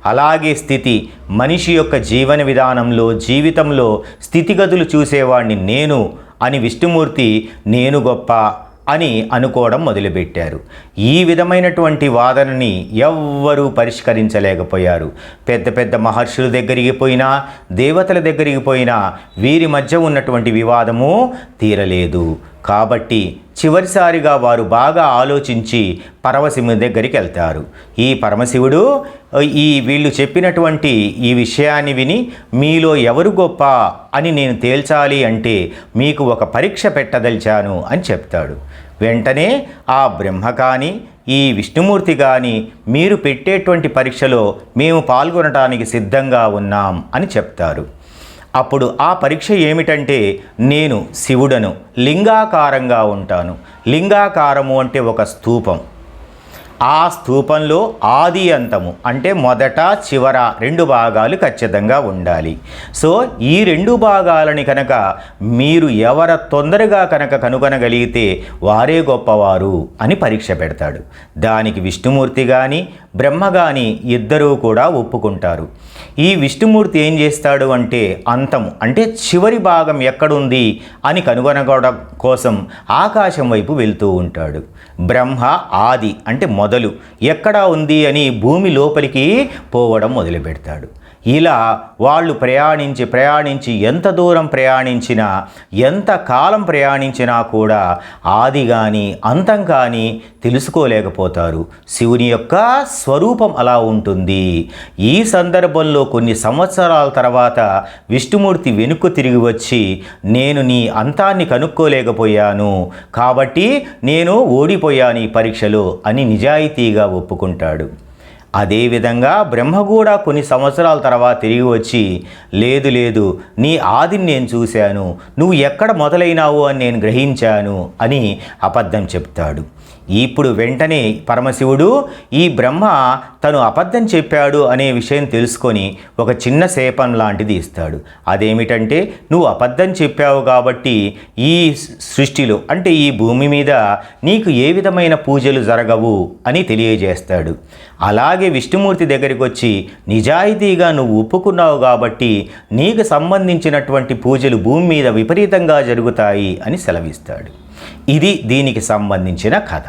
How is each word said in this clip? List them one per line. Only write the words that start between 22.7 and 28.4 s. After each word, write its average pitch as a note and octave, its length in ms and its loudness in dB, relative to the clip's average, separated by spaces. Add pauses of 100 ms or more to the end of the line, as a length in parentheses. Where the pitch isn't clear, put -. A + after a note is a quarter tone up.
చివరిసారిగా E3+ 680 2
వారు A#2+ 280 2
బాగా C3+ 400 2
ఆలోచించి B2 960 0 (260)
పరమశివుని B2+ 640 0
దగ్గరికి A2 280 -2
వెళ్తారు. E2 480 -4 (340)
ఈ B2+ 140 2
పరమశివుడు C3 920 0 (360)